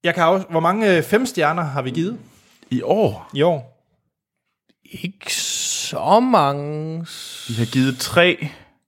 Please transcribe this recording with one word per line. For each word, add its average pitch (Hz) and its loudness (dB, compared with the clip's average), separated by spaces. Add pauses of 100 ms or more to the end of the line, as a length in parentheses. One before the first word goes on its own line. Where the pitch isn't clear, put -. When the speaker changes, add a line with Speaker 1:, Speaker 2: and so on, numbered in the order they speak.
Speaker 1:
jeg - 2
kan 175 2
også, 185 4
hvor 165 0
mange, 190 4
øh, 185 2
fem 233 2
stjerner 170 0
har 143 -4
vi 127 -4
givet? 170 -4 (500)
Speaker 2:
I 127 -2
år? 147 0
Speaker 1:
I 143 0
år. 156 -2 (960)
Speaker 3:
Ikke - -10
så - 0
mange. 156 0 (480)
Speaker 2:
Vi 117 -6
har 117 -2
givet 131 0
tre, 175 2 (400)